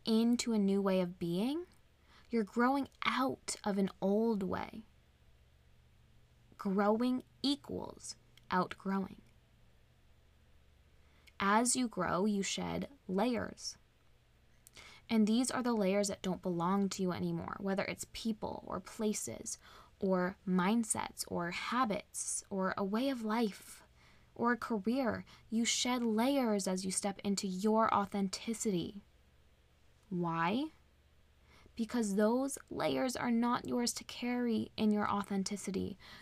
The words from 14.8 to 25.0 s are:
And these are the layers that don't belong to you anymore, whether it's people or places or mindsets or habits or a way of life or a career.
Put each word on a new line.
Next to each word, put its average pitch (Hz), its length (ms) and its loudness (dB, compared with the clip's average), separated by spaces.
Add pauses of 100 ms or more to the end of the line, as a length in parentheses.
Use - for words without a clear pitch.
And 220 160 6
these 233 240 4
are 247 120 -2
the 240 120 2
layers 202 340 4
that - 140 -6
don't 185 180 -2
belong 185 480 2
to 190 140 -4
you 180 100 2
anymore, 170 480 -4
whether 196 240 0
it's - 300 -6
people - 520 -6
or - 140 -6
places - 800 -6 (400)
or 185 400 0 (100)
mindsets 190 800 0
or 175 220 -2
habits - 1000 -2
or 190 300 0
a 202 60 0
way 226 260 0
of 240 120 -4
life 214 600 -2 (520)
or 240 180 2
a 240 40 0
career. 226 720 -2 (240)